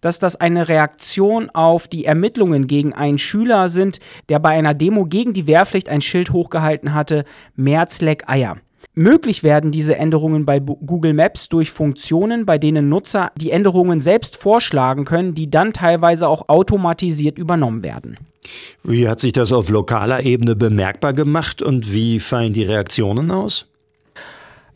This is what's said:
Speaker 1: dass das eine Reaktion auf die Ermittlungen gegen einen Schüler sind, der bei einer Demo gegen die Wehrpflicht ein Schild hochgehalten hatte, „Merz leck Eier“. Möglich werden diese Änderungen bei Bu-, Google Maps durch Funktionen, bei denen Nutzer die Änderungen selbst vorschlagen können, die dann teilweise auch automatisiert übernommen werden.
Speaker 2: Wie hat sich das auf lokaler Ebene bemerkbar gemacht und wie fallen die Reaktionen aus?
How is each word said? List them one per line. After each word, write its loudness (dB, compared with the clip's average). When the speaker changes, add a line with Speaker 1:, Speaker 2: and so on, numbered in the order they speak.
Speaker 1:
dass -4
das -2
eine 0
Reaktion 0
auf 2
die -8
Ermittlungen 2
gegen 0
einen -2
Schüler 0
sind, -2
der 2
bei 2
einer 2
Demo 0
gegen -2
die -2
Wehrpflicht 2
ein 0
Schild -2
hochgehalten -2
hatte, -2
„Merz 0
leck -2
Eier“. -2
Möglich 2
werden 4
diese 0
Änderungen 0
bei 2
Bu-, -6
Google 0
Maps 0
durch 0
Funktionen, -2
bei 2
denen 2
Nutzer -2
die -6
Änderungen 2
selbst 0
vorschlagen 0
können, -2
die -6
dann 2
teilweise 2
auch -2
automatisiert 0
übernommen -2
werden. -12
Speaker 2:
Wie 2
hat -2
sich 0
das 2
auf 2
lokaler 0
Ebene 0
bemerkbar 0
gemacht -2
und -2
wie 0
fallen -2
die -2
Reaktionen -2
aus? -4